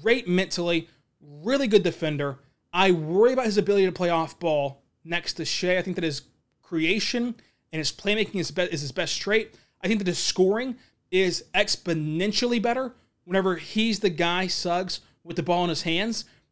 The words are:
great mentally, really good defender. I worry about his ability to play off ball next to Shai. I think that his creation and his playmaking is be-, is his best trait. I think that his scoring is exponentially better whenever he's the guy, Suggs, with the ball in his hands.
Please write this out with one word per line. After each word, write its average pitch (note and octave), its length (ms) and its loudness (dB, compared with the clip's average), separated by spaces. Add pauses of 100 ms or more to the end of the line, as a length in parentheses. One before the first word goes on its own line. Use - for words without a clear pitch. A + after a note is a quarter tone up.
great A#3 260 0
mentally, F3 600 0 (320)
really F#3+ 480 -2
good G3 160 6
defender. D3 560 -2 (320)
I F#3 200 6
worry F3+ 420 4
about B3+ 120 0
his G#3 120 2
ability G3 280 4
to F3+ 60 0
play F3+ 180 -2
off E3 300 -2
ball D3 420 0 (220)
next E3+ 300 -6
to D#3+ 120 -6
Shai. F3+ 320 0
I F3 40 0
think F3 140 -6
that F3+ 80 -4
his D3 180 -4 (400)
creation G#3+ 760 -2 (380)
and D#3+ 60 -4
his D3 120 -2
playmaking G#3 440 -2
is F#3 160 -4
be-, F3 120 -2
is D#3+ 180 -4
his C3+ 120 -10
best - 260 -4
trait. G#3+ 360 -2 (280)
I - 40 -2
think G#3+ 120 2
that F#3+ 80 -2
his E3 120 -2
scoring A3 580 0 (340)
is F#3 320 0 (100)
exponentially F#3+ 1080 0
better A#3+ 320 -2 (320)
whenever F#3 320 2
he's G#3+ 420 0
the G3+ 100 2
guy, F3 380 0
Suggs, F3+ 540 -2 (220)
with E3+ 120 -10
the D#3+ 80 -2
ball F3+ 200 2
in E3+ 60 0
his D3+ 140 -2
hands. G3 420 -2 (260)